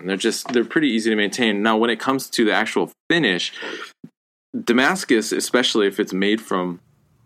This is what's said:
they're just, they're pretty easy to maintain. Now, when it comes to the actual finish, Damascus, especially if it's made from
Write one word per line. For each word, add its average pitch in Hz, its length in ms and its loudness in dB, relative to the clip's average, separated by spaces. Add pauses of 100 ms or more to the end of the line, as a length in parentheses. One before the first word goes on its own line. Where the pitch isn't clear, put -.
they're 95 140 -2
just, 104 340 -2
they're 120 120 2
pretty 113 260 0
easy 113 200 0
to 107 60 2
maintain. 104 460 0
Now, 110 160 2
when 117 120 2
it 113 80 -2
comes 131 320 -2
to 120 140 2
the 104 80 4
actual 98 400 0 (180)
finish, 123 420 0 (1120)
Damascus, 127 680 2
especially 117 540 2
if 98 140 -2
it's 95 120 -2
made 101 280 0
from 90 400 -4 (460)